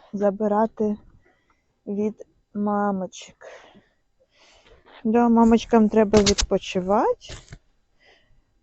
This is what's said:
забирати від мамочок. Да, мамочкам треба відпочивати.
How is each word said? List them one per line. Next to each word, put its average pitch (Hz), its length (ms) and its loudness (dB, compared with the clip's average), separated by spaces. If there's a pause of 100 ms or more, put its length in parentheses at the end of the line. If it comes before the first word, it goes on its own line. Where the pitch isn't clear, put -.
(140)
забирати 208 840 -2 (880)
від 208 400 -6 (280)
мамочок. 202 840 -6 (1700)
Да, 233 260 2
мамочкам 226 600 4
треба 214 300 4
відпочивати. 202 1120 -2 (1300)